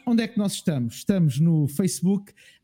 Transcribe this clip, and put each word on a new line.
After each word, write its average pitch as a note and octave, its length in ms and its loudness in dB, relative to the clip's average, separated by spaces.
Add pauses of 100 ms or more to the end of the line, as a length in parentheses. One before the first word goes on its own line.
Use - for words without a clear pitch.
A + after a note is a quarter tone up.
Onde A#3 160 2
é A3 60 -2
que A3+ 100 -8
nós G3+ 140 0
estamos? B2 460 -4
Estamos D#3+ 420 2
no D#3+ 260 2
Facebook, F#3+ 680 -2 (320)